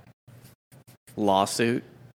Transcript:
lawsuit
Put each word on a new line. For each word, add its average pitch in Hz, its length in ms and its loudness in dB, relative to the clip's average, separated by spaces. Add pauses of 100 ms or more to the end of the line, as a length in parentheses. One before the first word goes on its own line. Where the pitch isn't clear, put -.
(1160)
lawsuit 104 640 0 (340)